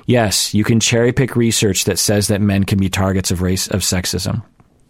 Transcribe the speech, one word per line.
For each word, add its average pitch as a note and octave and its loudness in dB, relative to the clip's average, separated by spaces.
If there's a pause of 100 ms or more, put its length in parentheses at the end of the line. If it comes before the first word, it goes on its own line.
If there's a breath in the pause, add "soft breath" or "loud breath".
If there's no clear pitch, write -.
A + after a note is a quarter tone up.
Yes, A#2 0
you G#2 2
can A2+ 2
cherry A#2+ 2
pick B2+ -2
research A2+ 0
that F#2+ 0
says G2+ 0
that G2+ 0
men G2 2
can G2+ 0
be F#2+ 0
targets F#2+ -2
of F2+ -2
race, F#2 -2
of F#2+ -2
sexism, F#2+ -4 (480)